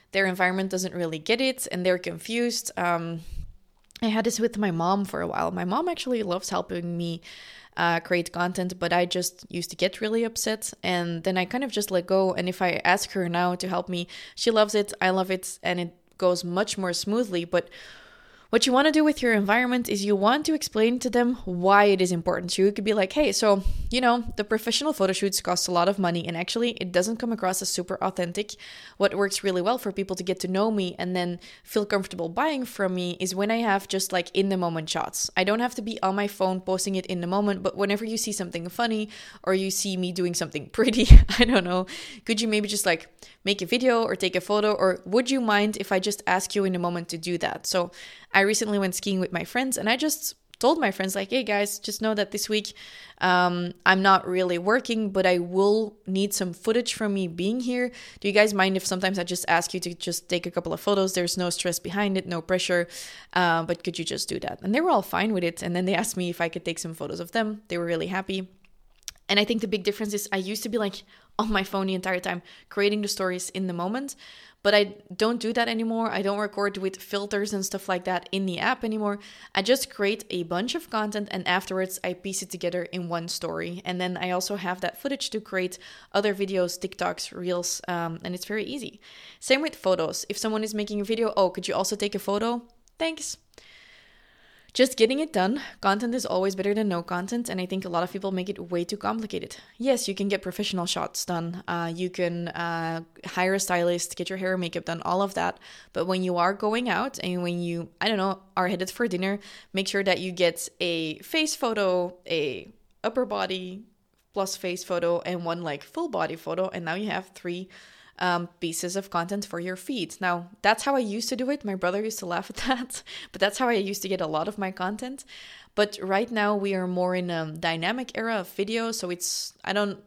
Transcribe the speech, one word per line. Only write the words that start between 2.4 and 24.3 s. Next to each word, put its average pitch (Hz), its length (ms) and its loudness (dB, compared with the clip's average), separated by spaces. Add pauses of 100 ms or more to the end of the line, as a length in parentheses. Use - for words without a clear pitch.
Um, 170 420 -2 (800)
I 233 40 2
had 220 180 2
this 233 140 -2
with 226 200 0
my 208 120 0
mom 180 340 0
for - 160 -6
a - 60 -2
while. - 240 0
My 180 140 -4
mom 262 240 -2
actually 254 340 -2
loves 185 280 -4
helping 175 460 -4
me, 170 260 -6 (540)
uh, 170 240 2
create 175 320 0
content, 180 460 -2
but 170 140 0
I 175 120 4
just 175 460 -4
used 170 200 -6
to 175 60 -16
get 185 240 -2
really 226 240 0
upset, 220 480 -4 (100)
and 170 420 -2
then 190 120 2
I 180 80 2
kind 247 200 -4
of 240 80 -4
just 208 180 -2
let 180 160 0
go. 190 260 4
And 180 160 -2
if 185 140 -4
I 175 220 2
ask 185 280 2
her 185 160 -2
now 180 280 0
to 185 120 -6
help 180 200 -4
me, 175 180 -4 (280)
she - 160 0
loves 214 240 4
it, 202 260 0
I 185 100 4
love 185 200 2
it, 185 320 -6
and 175 180 0
it 170 140 -6 (240)
goes 180 260 2
much 190 340 -2
more 180 140 -2
smoothly. 202 520 0
But 170 240 0 (800)
what 226 160 4
you 262 80 4
wanna 285 200 6
do 311 100 6
with 302 200 4
your 233 120 4
environment 240 540 2
is 196 160 -2
you 208 100 4
want 233 320 4
to 320 80 2
explain 240 460 0
to 247 100 -2
them 240 240 2 (100)
why 190 420 6
it 196 140 6
is 180 120 2
important. 175 400 -2
So 190 100 2
you 202 80 6
could 202 140 -4
be 214 100 2
like, 190 180 2
"Hey, 294 200 4
so, 202 320 4 (260)
you 247 100 2
know, 240 220 4 (140)